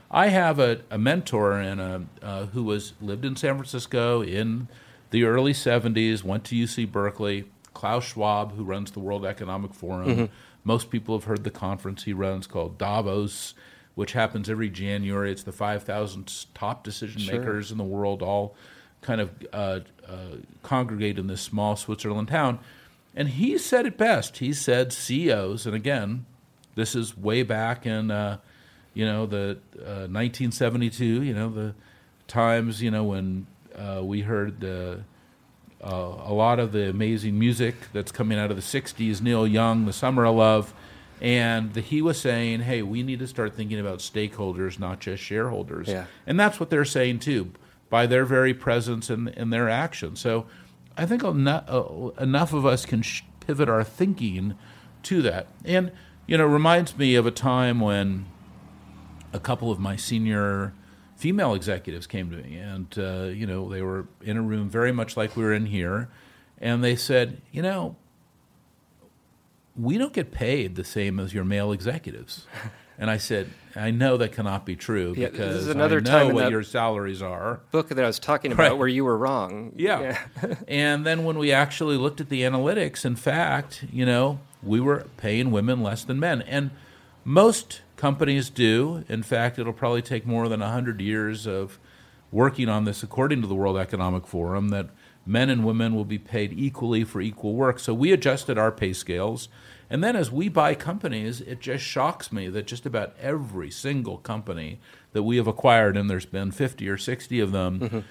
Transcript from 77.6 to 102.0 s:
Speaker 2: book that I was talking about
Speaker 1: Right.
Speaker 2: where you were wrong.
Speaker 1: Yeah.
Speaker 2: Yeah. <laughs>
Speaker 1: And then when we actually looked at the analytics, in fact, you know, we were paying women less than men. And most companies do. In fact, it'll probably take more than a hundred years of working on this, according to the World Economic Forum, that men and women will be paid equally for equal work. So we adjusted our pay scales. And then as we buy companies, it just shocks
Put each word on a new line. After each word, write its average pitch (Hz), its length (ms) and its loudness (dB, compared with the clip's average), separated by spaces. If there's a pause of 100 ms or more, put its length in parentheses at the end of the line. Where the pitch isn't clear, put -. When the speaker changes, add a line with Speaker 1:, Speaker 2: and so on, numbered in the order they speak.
Speaker 2:
book 160 180 2
that 131 100 -2
I 127 80 4
was 113 120 0
talking 143 340 0
about 120 100 6 (100)
Speaker 1:
Right. 135 60 0
Speaker 2:
where 127 100 4
you 131 180 2
were 120 100 4
wrong. 110 580 -2
Speaker 1:
Yeah. 180 260 0 (420)
Speaker 2:
Yeah. 233 180 -4
<laughs> - 80 -14
Speaker 1:
And 147 380 0
then 160 180 0
when 160 140 -2
we 147 120 2
actually 143 460 2
looked 143 240 0
at 139 80 -8
the 131 140 0
analytics, 139 640 0
in 120 100 0
fact, 143 720 -2
you 127 140 0
know, 131 360 4 (220)
we 104 180 2
were 143 260 2 (100)
paying 117 340 0
women 117 320 2
less 107 220 -2
than 135 160 -2
men. 156 220 0
And 139 300 -2 (520)
most 202 560 6 (160)
companies 139 540 2
do. 127 580 4
In 113 140 -4
fact, 120 360 0
it'll 117 140 -4 (120)
probably 120 180 0
take 117 240 -6
more 117 240 0
than 107 100 -2
a 101 100 -2
hundred 120 300 -2
years 107 460 -2
of 95 320 -4 (520)
working 127 380 4
on 107 160 2
this, 101 180 -2
according 131 380 0
to 107 80 0
the 98 60 -2
World 95 240 2
Economic 92 480 -2
Forum, 92 420 -2
that 98 220 -2 (340)
men 117 240 2
and 120 160 2
women 113 300 2
will 107 100 0
be 101 140 -4
paid 104 360 -4
equally 120 500 0
for 104 180 -4
equal 107 320 -4
work. 127 240 2
So - 160 -2
we 143 180 4
adjusted 139 460 2
our 110 120 6
pay 98 220 -2
scales. 95 560 -4 (440)
And 151 120 0
then 240 100 2
as 156 160 0
we 160 180 0
buy 151 280 4
companies, 120 640 -4
it 123 200 -10
just 135 220 -6
shocks - 480 -2